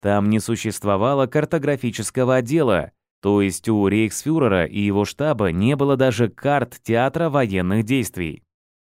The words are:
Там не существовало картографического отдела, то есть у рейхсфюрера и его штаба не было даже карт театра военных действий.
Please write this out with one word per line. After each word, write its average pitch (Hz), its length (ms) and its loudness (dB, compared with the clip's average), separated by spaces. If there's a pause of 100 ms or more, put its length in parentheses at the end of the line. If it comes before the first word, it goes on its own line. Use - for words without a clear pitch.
Там 101 300 0
не 110 80 2
существовало 110 880 -2
картографического 131 1080 -2
отдела, 120 560 0 (300)
то 101 180 4
есть 98 280 -2
у 104 180 4
рейхсфюрера 110 760 0
и 90 160 -6
его 101 240 2
штаба 117 480 -2
не 107 240 0
было 139 200 0
даже 123 320 2
карт 139 540 -4
театра 131 480 0
военных 104 540 0
действий. 104 580 -4 (500)